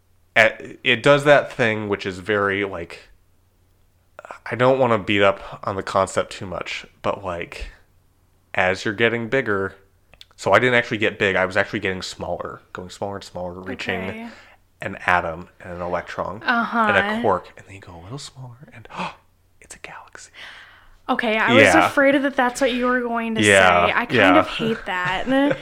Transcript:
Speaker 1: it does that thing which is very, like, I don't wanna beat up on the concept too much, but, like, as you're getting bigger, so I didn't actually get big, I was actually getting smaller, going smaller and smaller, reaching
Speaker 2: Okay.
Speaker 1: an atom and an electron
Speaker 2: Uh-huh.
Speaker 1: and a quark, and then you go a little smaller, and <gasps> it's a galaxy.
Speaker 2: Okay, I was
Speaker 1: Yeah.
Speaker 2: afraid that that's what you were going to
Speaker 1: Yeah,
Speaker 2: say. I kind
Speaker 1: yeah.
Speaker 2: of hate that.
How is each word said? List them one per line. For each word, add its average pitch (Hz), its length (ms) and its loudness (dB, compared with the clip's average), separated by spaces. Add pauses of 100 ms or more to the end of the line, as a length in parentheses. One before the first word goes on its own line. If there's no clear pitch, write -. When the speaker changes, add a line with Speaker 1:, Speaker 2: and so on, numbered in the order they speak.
(380)
Speaker 1:
it 117 680 0
does 143 220 6
that 139 260 6
thing 107 380 -2
which 101 160 -4
is 92 140 -8
very, 101 440 0
like, 90 460 -10 (1400)
I 120 60 -6
don't 131 240 4
wanna 117 200 2
beat 101 220 0
up - 460 0
on 101 80 -4
the 95 80 -6
concept 95 480 -2
too - 140 -12
much, - 400 -10 (160)
but, - 220 -4
like, - 480 -10 (840)
as 95 320 0
you're 110 80 -2
getting 117 360 0
bigger, 107 460 -2 (600)
so - 180 -2
I 107 60 10
didn't 123 160 2
actually 120 220 0
get 101 220 -2
big, 98 160 2
I 92 100 2
was 95 120 -2
actually 101 220 -2
getting 95 220 -4
smaller, - 600 -10 (120)
going 90 160 -14
smaller 101 260 -8
and 95 80 -12
smaller, 90 300 -10
reaching 190 560 -8
Speaker 2:
Okay. 226 180 -12 (540)
Speaker 1:
an 98 240 -10
atom 87 440 0 (120)
and 90 120 -14
an 87 80 -10
electron 87 640 -6
Speaker 2:
Uh-huh. 233 460 -2
Speaker 1:
and 190 80 4
a 214 240 -2
quark, 196 360 -2
and - 100 -20
then 98 80 -20
you 98 60 -20
go 90 140 -20
a 82 80 -18
little 113 160 -14
smaller, 127 380 -18 (160)
and 113 180 -20
<gasps> - 680 -14
it's - 140 -20
a - 40 -20
galaxy. - 520 -20 (760)
Speaker 2:
Okay, 240 300 -2
I 220 160 0
was - 80 6
Speaker 1:
Yeah. - 240 6
Speaker 2:
afraid 277 300 4
that 269 200 0
that's 247 240 -2
what 262 140 0
you 247 140 -2
were 247 120 0
going 233 360 -4
to 220 80 -2
Speaker 1:
Yeah, 90 420 8
Speaker 2:
say. - 80 2
I - 140 -2
kind - 80 -8
Speaker 1:
yeah. 98 240 8
Speaker 2:
of - 80 2
hate 226 400 -4
that. 190 760 -2